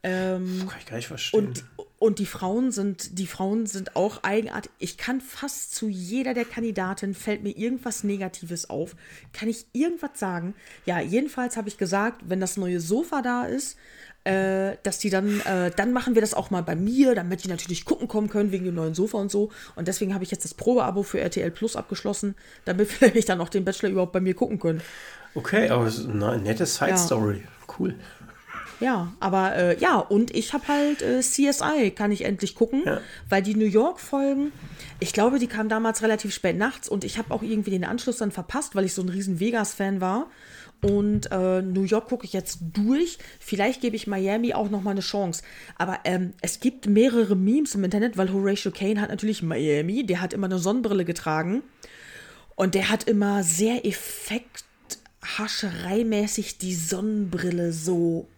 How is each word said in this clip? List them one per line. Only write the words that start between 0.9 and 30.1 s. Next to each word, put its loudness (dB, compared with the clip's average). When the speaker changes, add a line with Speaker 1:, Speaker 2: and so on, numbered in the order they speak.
Speaker 2:
nicht -6
verstehen. 2
Speaker 1:
und, -8
und 4
die 0
Frauen 0
sind, -4
die -2
Frauen -2
sind -8
auch 0
eigenartig. -2
Ich -8
kann -4
fast -10
zu -4
jeder -2
der 0
Kandidaten, -4
fällt -4
mir -6
irgendwas -4
Negatives -4
auf. -6
Kann -6
ich -4
irgendwas -2
sagen? -4
Ja, 0
jedenfalls -2
habe -4
ich -14
gesagt, 0
wenn -2
das -2
neue 0
Sofa 0
da 0
ist, -4
äh, 2
dass -2
die 0
dann, 2
äh, 2
dann 2
machen 2
wir 8
das 0
auch -2
mal 0
bei -2
mir, 6
damit 0
die -6
natürlich -4
gucken 0
kommen 0
können 2
wegen -2
dem -2
neuen -2
Sofa 0
und -2
so. 2
Und -4
deswegen 0
habe -2
ich -6
jetzt -6
das -10
Probeabo 2
für -2
R 0
T -2
L -2
Plus -4
abgeschlossen, -4
damit 2
<laughs> -8
wir 10
nämlich 4
dann 0
auch -2
den 0
Bachelor -2
überhaupt 0
bei 2
mir 2
gucken 0
können. 0
Speaker 2:
Okay, 2
aber 4
es -2
ist -6
eine 2
nette 0
Side-Story. 2
Speaker 1:
Ja. -18
Speaker 2:
Cool. -2
Speaker 1:
Ja, 0
aber, 2
äh, 4
ja, 4
und 2